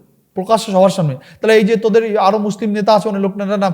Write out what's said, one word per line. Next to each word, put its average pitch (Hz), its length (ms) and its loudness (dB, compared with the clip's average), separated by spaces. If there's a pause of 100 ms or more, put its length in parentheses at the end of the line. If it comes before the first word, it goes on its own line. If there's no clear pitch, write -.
(340)
প্রকাশ্য 208 380 -2
সবার 185 180 4
সামনে, 156 260 -2 (260)
তাহলে 220 140 2
এই 226 80 4
যে 226 120 0
তোদের 220 420 0
আরও 202 200 2
মুসলিম 208 340 -4
নেতা 214 220 2
আছে, 214 160 2
অনেক 196 120 -4
লোক 196 160 -2
নেতার 202 220 -4
নাম 190 140 -2